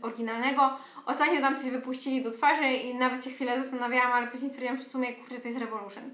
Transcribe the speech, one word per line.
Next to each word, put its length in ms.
oryginalnego. 760
Ostatnio 360
tam 160
coś 120
wypuścili 540
do 80
twarzy 420
i 220
nawet 280
się 60
chwilę 320
zastanawiałam, 500
ale 160
później 220
stwierdziłam, 280
że 60
w 80
sumie, 220
kurde, 260
to 80
jest 120
Revolution. 540